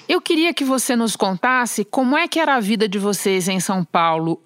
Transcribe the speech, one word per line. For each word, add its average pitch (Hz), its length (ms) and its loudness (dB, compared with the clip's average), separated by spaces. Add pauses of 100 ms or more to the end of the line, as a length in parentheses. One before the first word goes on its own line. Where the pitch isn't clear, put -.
Eu 339 120 2
queria 330 320 0
que 285 120 -4
você 254 320 0
nos 226 180 0
contasse 220 720 -2
como 262 340 0
é 339 80 2
que 330 140 -2
era 294 160 2
a 240 40 2
vida 214 280 0
de 202 100 -4
vocês 190 480 0
em 190 140 0
São 185 240 -2
Paulo 165 600 0